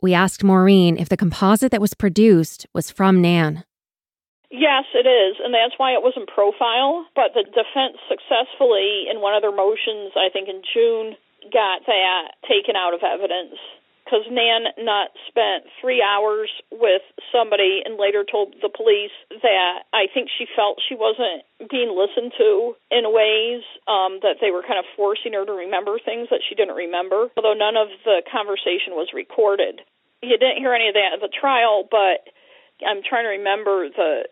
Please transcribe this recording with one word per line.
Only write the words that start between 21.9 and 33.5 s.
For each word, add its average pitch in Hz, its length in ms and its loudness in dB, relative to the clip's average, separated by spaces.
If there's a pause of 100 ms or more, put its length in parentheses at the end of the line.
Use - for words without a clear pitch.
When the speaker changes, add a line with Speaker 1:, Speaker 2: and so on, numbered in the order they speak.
Speaker 2:
listened 208 440 -2
to 220 360 2 (140)
in 226 240 0
ways, 220 480 0 (260)
um, 190 360 0
that 190 180 0
they 214 80 0
were 175 140 -4
kind 196 160 -4
of 170 60 -6 (100)
forcing 208 380 -2
her 196 120 -4
to 208 80 -8
remember 196 460 -4
things 240 300 -8
that - 120 0
she - 140 -8
didn't 196 180 0
remember, 185 640 -2
although 220 160 2
none 214 240 0
of 214 120 2 (140)
the 185 220 0
conversation 196 680 -6
was 156 180 -6
recorded. 196 680 -2 (400)
You 240 160 2
didn't 254 180 2
hear 254 160 0
any 226 140 0
of 196 80 -2
that 196 180 2
at 190 80 -6
the 208 60 -6
trial, 233 560 0
but 202 440 0 (560)
I'm 202 200 -4
trying 233 220 -4
to 208 120 -4
remember 196 520 -2